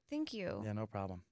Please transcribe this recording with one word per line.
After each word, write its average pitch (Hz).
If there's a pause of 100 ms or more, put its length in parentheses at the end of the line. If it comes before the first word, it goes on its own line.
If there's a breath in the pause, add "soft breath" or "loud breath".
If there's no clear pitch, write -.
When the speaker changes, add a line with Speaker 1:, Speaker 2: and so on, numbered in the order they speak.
(120)
Speaker 1:
Thank 302
you. 180
Speaker 2:
Yeah, 107
no 107
problem. 95 (100)